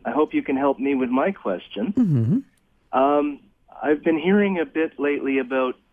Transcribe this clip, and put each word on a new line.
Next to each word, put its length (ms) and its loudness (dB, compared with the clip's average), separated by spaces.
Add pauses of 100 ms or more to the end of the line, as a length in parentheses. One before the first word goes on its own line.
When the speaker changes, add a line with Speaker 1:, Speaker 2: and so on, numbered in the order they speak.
Speaker 1:
I 60 -6
hope 240 0
you 80 0
can 140 -2
help 220 0
me 160 -2
with 140 0
my 240 0
question. 640 -6
Speaker 2:
Mm-hmm. 1040 -2
Speaker 1:
Um, 400 2 (420)
I've 220 0
been 140 2
hearing 420 2
a 60 -2
bit 340 -4
lately 380 0
about 380 -2 (160)